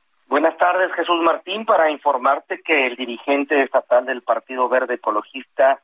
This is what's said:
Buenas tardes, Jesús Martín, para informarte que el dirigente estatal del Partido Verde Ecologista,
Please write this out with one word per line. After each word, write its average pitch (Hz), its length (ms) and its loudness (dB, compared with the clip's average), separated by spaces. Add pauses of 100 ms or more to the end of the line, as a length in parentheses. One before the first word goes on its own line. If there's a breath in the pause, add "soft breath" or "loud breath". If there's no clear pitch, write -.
(260)
Buenas 147 300 0
tardes, 180 380 0
Jesús 170 280 -2
Martín, 180 420 -2
para 165 260 2
informarte 143 720 -2
que 139 280 0
el 123 80 -6
dirigente 139 640 -2
estatal 123 420 0
del 127 180 -6
Partido 123 460 -2
Verde 127 260 0
Ecologista, 127 880 -2